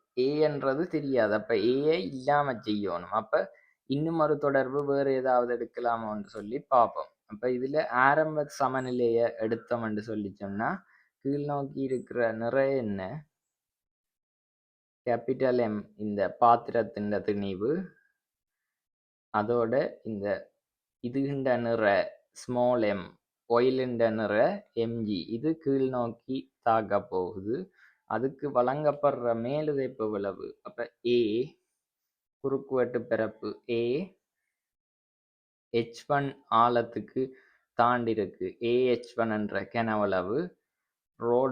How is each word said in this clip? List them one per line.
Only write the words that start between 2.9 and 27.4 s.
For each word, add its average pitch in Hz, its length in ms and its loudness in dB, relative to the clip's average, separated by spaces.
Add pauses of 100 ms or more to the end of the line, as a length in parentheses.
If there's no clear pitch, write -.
அப்ப 110 140 -6 (560)
இன்னும் 156 340 0
ஒரு 151 200 2
தொடர்பு 135 360 2 (100)
வேறு 139 300 2
ஏதாவது 123 360 2
எடுக்கலாமோன்னு 113 800 -4
சொல்லி 107 240 -8 (140)
பார்ப்போம். 110 380 4 (200)
அப்ப 107 120 -14 (120)
இதுல 139 300 -2 (180)
ஆரம்ப 151 420 2 (140)
சமநிலையை 123 640 0 (200)
எடுத்தோம் 117 420 -2
என்று 107 160 -4
சொல்லி 107 260 -6 (120)
சொன்னா 101 280 -4 (560)
கீழ் 143 260 -4
நோக்கி 139 360 -4
இருக்கிற 123 320 -6 (220)
நிறை 131 260 0 (160)
என்ன? 101 180 -4 (2000)
கேப்பிட்டல் 123 600 0
எம் 104 140 -4 (220)
இந்த 101 180 -2 (220)
பாத்திரத்தின் 113 680 2 (160)
திணிவு, 101 440 -2 (1600)
அதோட 113 400 2 (360)
இந்த 101 180 -4 (760)
இதுகின்ற 135 460 -2 (160)
நிறை 110 320 4 (420)
ஸ்மால் 123 540 2
எம், 92 140 -6 (420)
oil-ின்ற 123 560 2 (140)
நிறை 107 280 4 (360)
எம் 117 220 -4
ஜி, 101 140 -2 (160)
இது 151 140 -2 (140)
கீழ் 135 260 0
நோக்கி 123 480 -4 (300)
தாக்க 104 320 2 (120)
போகுது. 92 460 -4 (520)